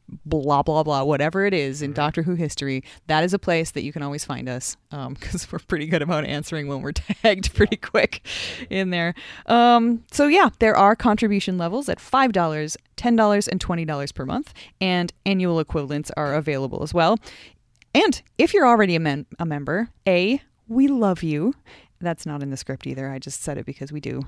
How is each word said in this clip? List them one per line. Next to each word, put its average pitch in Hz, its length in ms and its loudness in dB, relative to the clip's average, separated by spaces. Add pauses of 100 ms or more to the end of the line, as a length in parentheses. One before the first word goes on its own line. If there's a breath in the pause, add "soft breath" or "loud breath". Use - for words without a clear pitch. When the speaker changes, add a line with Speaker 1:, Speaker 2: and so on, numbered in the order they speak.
(240)
Speaker 1:
blah, 147 380 0
blah, 156 200 2
blah, 143 220 0
whatever 160 400 0
it 202 80 2
is 143 300 -2
in 143 80 -4
Speaker 2:
Mm-hmm. - 60 -6
Speaker 1:
Doctor 156 260 0
Who 175 140 -2
history. 139 480 -4 (220 loud breath)
That 156 160 2
is 180 120 0
a 196 40 0
place 165 340 0
that - 100 -6
you 147 100 -8
can 151 100 -8
always 143 220 -8
find 127 240 -8
us, 127 300 -8 (140)
um, 135 240 -10
<laughs> - 40 -16
'cause - 320 -8
we're 165 60 -8
pretty 156 280 -4
good 160 140 0
about 151 240 -2
answering 147 440 -8
when 139 120 -8
we're 143 120 -8
<laughs> - 300 -6
tagged 196 320 2
pretty - 280 2
Speaker 2:
Yeah. - 80 -12
Speaker 1:
quick - 360 -2 (440 loud breath)
in 190 200 -2
there. 170 240 -2 (320 loud breath)
Um, 240 640 6
so 285 160 2
yeah, 320 220 6 (100)
there 220 180 6
are 202 200 6
contribution 208 640 2
levels 190 320 -4
at 170 100 -4
five 262 320 2
dollars, 156 460 0 (180)
ten 240 180 2
dollars, 208 320 4
and 185 140 -2
twenty 170 240 -4
dollars 143 260 -6
per 135 140 -8
month, 190 300 -6 (260 loud breath)
and 180 320 0 (140)
annual 180 340 2
equivalents 147 560 -4
are 147 180 -2
available 143 480 -4
as 156 120 -8
well. 175 240 4 (760 loud breath)
And 349 280 2 (160)
if 330 160 2
you're 330 120 6
already 214 300 6
a 160 40 2
men-, 147 260 -2 (120)
a 170 60 -4
member, 156 440 -4 (180)
A, 190 340 2 (280)
we 262 200 4
love 208 340 0
you. 160 320 0 (460 loud breath)
That's 170 260 -6
not 147 160 -8
in 139 80 -6
the 135 60 -6
script - 300 -10
either. 135 240 -8
I 135 100 -10
just - 220 -12
said 143 160 -6
it - 80 -10
because 139 260 -12
we 151 80 -10
do. 127 280 -8